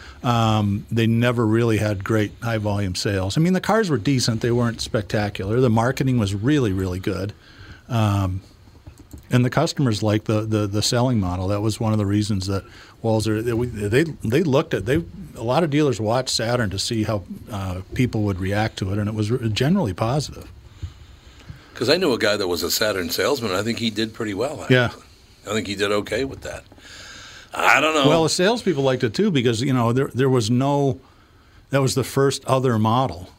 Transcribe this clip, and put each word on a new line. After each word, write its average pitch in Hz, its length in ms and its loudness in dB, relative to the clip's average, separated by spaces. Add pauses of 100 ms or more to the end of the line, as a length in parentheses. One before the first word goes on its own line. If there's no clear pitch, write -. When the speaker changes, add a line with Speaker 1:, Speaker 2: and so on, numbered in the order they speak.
(240)
Speaker 1:
um, 110 680 2
they 113 160 2
never 117 400 2
really 113 300 4
had 101 260 -2
great 107 280 0 (120)
high 113 160 -2
volume 101 340 -2
sales. 98 440 -2
I 156 40 2
mean, 180 120 4
the 185 60 2
cars 202 300 0
were 143 80 0
decent. 120 440 0
They 120 100 0
weren't 120 280 0
spectacular. 104 800 -2
The 131 120 4
marketing 127 480 2
was 101 160 0
really, 120 360 2
really 92 280 -2
good. 95 340 -4 (560)
Um, 101 520 0 (920)
and 123 120 4
the 127 60 2
customers 131 540 0
liked 107 220 0
the, 107 160 0
the, 107 260 -2
the 101 160 -2
selling 123 360 2
model. 92 280 -2
That 101 140 -2
was 110 180 -2
one 110 120 0
of 110 60 2
the 104 80 0
reasons 101 400 0
that 98 180 -4 (400)
Walser, 110 380 0
they, 117 460 -4
they, 120 160 4
they 151 400 0
looked 151 320 2
at, 98 100 -2
they, 147 180 0 (320)
a 131 60 -12
lot 127 220 0
of 156 80 -2
dealers 143 280 0
watched 113 300 -2
Saturn 117 400 -2
to 95 80 -8
see 110 260 -2
how, 104 200 -4 (280)
uh, 95 300 -6 (140)
people 117 260 0
would 101 180 -2
react 101 380 -2
to 95 140 -4
it, 104 80 -2
and 104 80 -2
it 107 80 -4
was 107 160 -2
re-, 117 180 -2
generally 131 440 0
positive. - 580 -4 (1200)
Speaker 2:
'Cause 113 160 -2
I 165 80 4
knew 175 160 2
a 107 60 -2
guy 104 180 2
that 101 100 -2
was 87 140 -2
a 82 80 -2
Saturn 95 400 -2
salesman, 113 400 -2
and 92 100 0
I 104 40 -2
think 113 160 -4
he 117 100 -2
did 110 240 -4
pretty 107 220 -6
well, 127 260 -6
actually. - 140 2
Speaker 1:
Yeah. 120 160 2 (580)
Speaker 2:
I 104 40 -4
think 107 120 -2
he 101 80 -6
did 101 180 0
okay 104 340 -2
with 131 160 -12
that. - 220 -12 (880)
I 123 280 6
don't 156 140 2
know. 139 120 6
Speaker 1:
Well, 160 160 6
the 156 60 2
salespeople 185 540 2
liked 131 200 2
it, 113 100 0
too, 208 180 2
because, 120 300 2
you 135 120 0
know, 120 180 4
there, 131 220 0
there 131 160 2
was 120 220 2
no, 139 480 2 (720)
that 139 100 4
was 131 140 2
the 131 80 2
first 135 420 0
other 127 320 2
model. 113 600 0